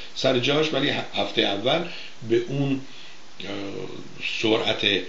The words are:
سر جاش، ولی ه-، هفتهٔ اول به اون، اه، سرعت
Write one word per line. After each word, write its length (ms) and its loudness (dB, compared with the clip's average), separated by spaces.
سر 240 4
جاش، 340 4
ولی 180 2
ه-، 140 -2
هفتهٔ 280 2
اول 380 2
به 200 4
اون، 320 0
اه، 100 -6
سرعت 680 4